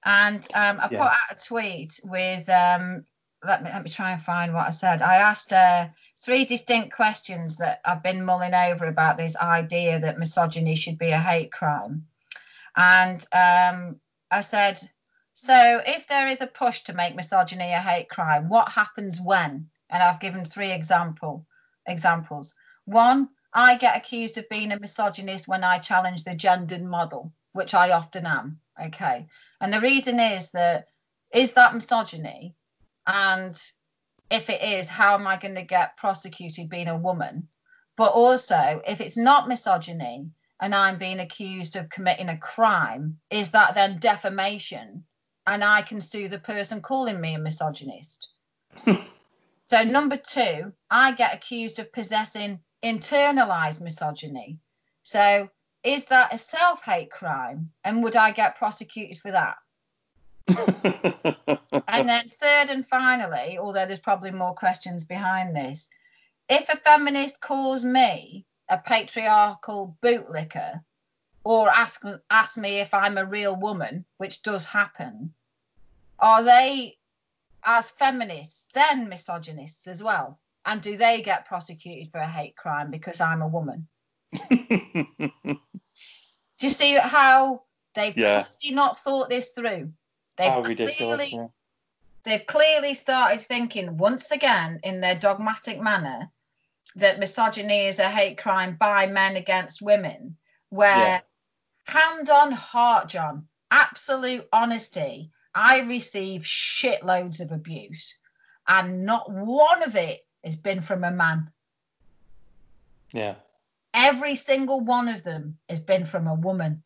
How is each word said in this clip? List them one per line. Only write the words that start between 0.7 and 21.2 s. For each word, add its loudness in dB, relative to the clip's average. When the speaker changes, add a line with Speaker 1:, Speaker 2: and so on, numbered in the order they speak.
Speaker 1:
I -2
Speaker 2:
Yeah. -4
Speaker 1:
put 4
out 0
a -12
tweet -8
with, -6
um, 2
let 0
me, -10
let -8
me -14
try -6
and -6
find -4
what -2
I -4
said. 0
I 4
asked, 4
uh, 6
three 0
distinct -2
questions -4
that -4
I've -2
been -2
mulling 0
over 2
about 2
this -6
idea 0
that -4
misogyny -2
should -6
be -2
a 2
hate -2
crime. -6
And, 4
um, 4
I 0
said, 0
"So 8
if -4
there 0
is -4
a -6
push -4
to -12
make -2
misogyny -2
a 0
hate -2
crime, 0
what 4
happens -4
when?" -2
And 2
I've 4
given -8
three -6
example, -2